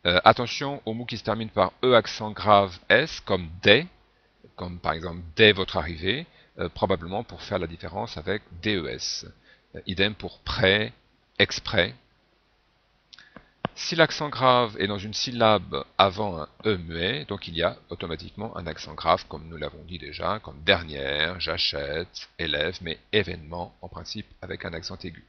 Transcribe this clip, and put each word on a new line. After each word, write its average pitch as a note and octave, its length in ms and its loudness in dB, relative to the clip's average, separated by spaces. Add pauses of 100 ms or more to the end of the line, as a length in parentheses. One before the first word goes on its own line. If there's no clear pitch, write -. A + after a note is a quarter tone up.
Euh, F2 180 4
attention B2+ 600 4
aux A2 80 -2
mots A#2+ 100 -6
qui A#2 140 -8
se - 60 -14
terminent A2 260 -2
par F#2+ 240 2 (100)
E B2+ 80 6
accent A2 380 4
grave G2 480 6 (100)
S, C3 320 4
comme F2+ 300 -2 (120)
des, B2 240 8 (720)
comme F2+ 240 -10
par D#2+ 140 -2
exemple E2+ 260 -8 (160)
dès G#2+ 160 10
votre F#2 240 -2
arrivée, F2 500 -4 (320)
euh, F2 120 -4
probablement F#2+ 520 -2
pour F2+ 200 -16
faire G2 160 -4
la F2 80 -2
différence F2+ 500 -10
avec F#2 260 -4 (200)
D G#2+ 140 0
E D2+ 120 -4
S. - 380 -8 (480)
Euh, D#2+ 120 -12
idem G2 280 0
pour - 240 -12
près, G#2+ 560 2 (440)
exprès. G2+ 560 0 (1800)
Si - 200 -6
l'accent D#3 320 2
grave B2 500 4
est G2 100 0
dans G2+ 100 -4
une G#2 160 -8
syllabe G#2 720 2 (120)
avant F#2+ 460 2
un C#2+ 60 -10 (180)
E G#2+ 100 2
muet, E2+ 500 -4
donc G2 220 -8
il E2 80 -8
y E2 60 0
a F#2 160 0 (100)
automatiquement F2 680 -10
un F2 80 -10
accent D#2 260 -10
grave, E2+ 340 0
comme D#2+ 220 -14
nous E2 80 -14
l'avons D2+ 280 -10
dit E2+ 140 -12
déjà, E2+ 420 -6
comme C#2+ 240 -18
dernière, D#2+ 760 0
j'achète, D#2 880 -4 (100)
élève, D#2+ 440 -2
mais E2 160 -8 (140)
événement, F2 680 -4
en - 80 -16
principe, E2+ 380 -14 (160)
avec F#2 240 -10
un E2+ 80 -8
accent F2 240 -10
aigu. - 300 -12